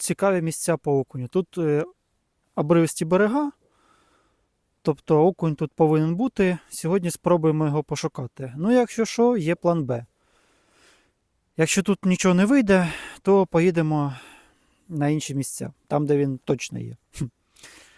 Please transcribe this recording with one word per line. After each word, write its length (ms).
цікаві 420
місця 340
по 220
окуню. 300
Тут, 300
е, 260
обривисті 500
берега, 480
тобто 440
окунь 280
тут 180
повинен 420
бути. 440
Сьогодні 420
спробуємо 560
його 160
пошукати. 720
Ну, 160
якщо 320
що, 320
є 180
план 300
Б. 220
Якщо 260
тут 220
нічого 300
не 100
вийде, 480
то 240
поїдемо 680
на 200
інші 260
місця, 380
там, 200
де 100
він 220
точно 400
є. 180
Хм. 60